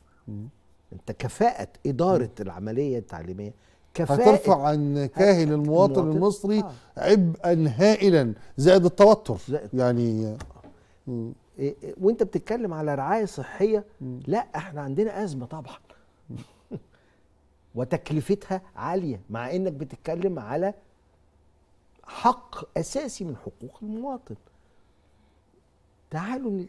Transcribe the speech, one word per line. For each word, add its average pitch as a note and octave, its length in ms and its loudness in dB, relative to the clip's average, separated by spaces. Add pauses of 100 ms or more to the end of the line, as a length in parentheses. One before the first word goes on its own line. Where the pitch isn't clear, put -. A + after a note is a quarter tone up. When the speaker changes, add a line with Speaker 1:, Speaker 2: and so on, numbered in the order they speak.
(280)
Speaker 1:
مم. G#2+ 200 -12 (460)
Speaker 2:
أنت F#2 180 -12
كفاءة G#3 560 -2 (180)
إدارة E3 400 2
Speaker 1:
مم. G#2+ 40 -8 (160)
Speaker 2:
العملية A2 520 -4
التعليمية، F#2+ 560 -10 (400)
كفاءة D3 280 0
Speaker 1:
هترفع G3+ 460 6
عن C#3+ 380 0
كاهل E3+ 480 4
المواطن D3+ 400 4
Speaker 2:
المواطن. D#3 240 0
Speaker 1:
المصري G3+ 420 0
Speaker 2:
آه. F#3+ 120 -4 (260)
Speaker 1:
عبئًا E3+ 800 4
هائلًا، F#3 560 4 (240)
زائد F3 280 8
التوتر. G3+ 520 6 (100)
Speaker 2:
زائد G#2+ 260 -6
Speaker 1:
يعني، A#2+ 540 2
Speaker 2:
آه. G#2+ 100 -8 (680)
Speaker 1:
مم. A#2+ 260 -8 (260)
Speaker 2:
إيه، C#3 240 -4
إيه، - 180 -14
وأنت A3+ 220 2
بتتكلم G#3 500 -4
على D3+ 220 -4
رعاية F#3 300 -2
صحية، G#3 600 -2 (160)
Speaker 1:
مم. B2+ 260 -10
Speaker 2:
لا، F#3+ 100 0 (180)
إحنا D3+ 260 -10
عندنا F#3+ 420 -4
أزمة C3+ 220 -8
طبعًا. D#3 320 -14 (520)
<laughs> - 1500 -20
وتكلفتها D#3+ 840 -4 (140)
عالية، C#3+ 540 -6
مع A#2+ 260 -6
إنك F#3 160 -2
بتتكلم D#3+ 680 -8
على D3+ 340 -4 (1300)
حق - 720 -4
أساسي A3+ 460 -6
من D#3 120 -8
حقوق - 460 -16
المواطن. A3+ 540 -12 (1700)
تعالوا A3+ 420 -6
ن-، F#3+ 180 -6